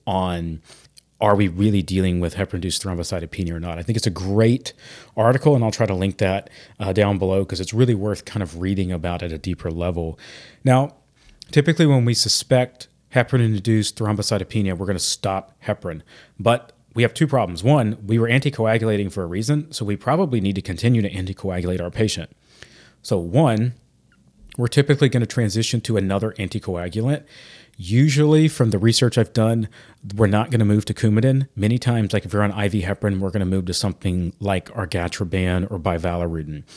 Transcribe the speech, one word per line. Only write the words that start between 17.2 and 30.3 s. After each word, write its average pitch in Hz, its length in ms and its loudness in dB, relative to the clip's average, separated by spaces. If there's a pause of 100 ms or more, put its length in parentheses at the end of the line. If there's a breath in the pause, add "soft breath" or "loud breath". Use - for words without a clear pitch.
problems. 92 360 -2
One, 120 400 4
we 113 140 2
were 113 100 2
anticoagulating 113 800 0
for 98 120 -6
a 87 40 -4
reason, 123 460 -2
so - 120 -8
we 101 120 -2
probably 139 440 0
need 98 160 0
to 95 60 -4
continue 117 380 2
to 98 100 -2
anticoagulate 92 720 -4
our 87 100 -6
patient. 104 400 -2 (720 loud breath)
So 104 160 -2
one, 113 560 2 (840)
we're 120 80 -2
typically 143 420 2
gonna 117 180 0
transition 113 560 -2
to 113 140 -2
another 98 420 0
anticoagulant. 101 840 -4 (540 loud breath)
Usually, 147 720 4
from 127 240 2
the 101 80 2
research 113 400 4
I've 113 140 2
done, 113 340 2 (480 loud breath)
we're 104 140 6
not 107 240 2